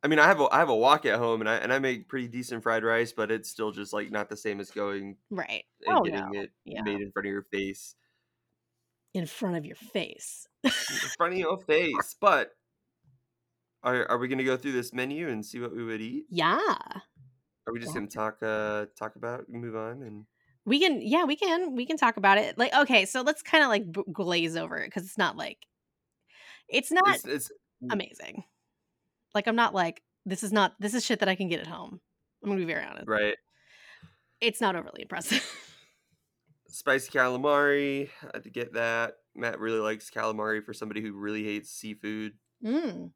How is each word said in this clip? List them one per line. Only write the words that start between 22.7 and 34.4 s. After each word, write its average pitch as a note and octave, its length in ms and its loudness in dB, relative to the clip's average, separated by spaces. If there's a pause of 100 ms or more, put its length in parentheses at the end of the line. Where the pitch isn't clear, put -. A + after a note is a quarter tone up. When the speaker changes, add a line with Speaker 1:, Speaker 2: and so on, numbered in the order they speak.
Speaker 2:
okay, B3+ 320 6
so B3+ 160 -2
let's D4 200 0
kinda, D4+ 260 4
like, G3+ 240 2
b-, F#3+ 200 -4
glaze E3+ 440 0
over E3 220 -4
it, - 140 -6
'cause F3 120 -4
it's - 140 -12
not, F3+ 180 2
like, - 300 -10 (1040)
it's C4+ 220 0
not F4+ 140 6
Speaker 1:
It's, G4+ 200 4
it's - 260 -4 (300)
n- A3+ 200 -2
Speaker 2:
amazing. - 420 -12 (920)
Like, G#3 120 0
I'm A#3 100 2
not A3+ 180 4
like, E3+ 280 0 (220)
this F#3+ 180 -4
is G3+ 100 -2
not, G3+ 260 4
this G#3 160 -2
is A#3+ 100 0
shit A3+ 160 2
that F#3+ 80 4
I F#3 60 2
can F#3 140 -4
get E3 120 -2
at - 60 -10
home. F3+ 340 -14 (420)
I'm G3+ 60 -4
gonna G3 120 0
be E3+ 40 -2
very D#3+ 200 -4
honest. - 200 -14
Speaker 1:
Right. G#2 320 0 (1040)